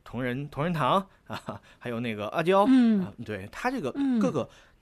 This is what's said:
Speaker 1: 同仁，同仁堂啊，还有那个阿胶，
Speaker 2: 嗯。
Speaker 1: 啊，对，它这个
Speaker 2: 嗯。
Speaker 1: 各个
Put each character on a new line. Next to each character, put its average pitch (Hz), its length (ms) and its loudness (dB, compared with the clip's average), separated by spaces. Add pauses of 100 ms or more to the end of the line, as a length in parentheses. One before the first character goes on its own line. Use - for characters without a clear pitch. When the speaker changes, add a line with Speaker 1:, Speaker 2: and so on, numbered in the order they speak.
Speaker 1:
同 120 180 -10
仁， 127 280 -4
同 139 120 -6
仁 175 80 -2
堂 156 300 2 (260)
啊， - 320 -10 (200)
还 - 100 -10
有 117 100 -4
那 117 160 -4
个 104 140 -6
阿 170 140 -2
胶， 190 260 4
Speaker 2:
嗯。 233 340 6
Speaker 1:
啊， 104 100 -8 (120)
对， 104 260 -8
它 - 200 -4
这 262 100 -4
个 131 140 -4
Speaker 2:
嗯。 269 260 0
Speaker 1:
各 254 100 2
个 135 160 -2 (360)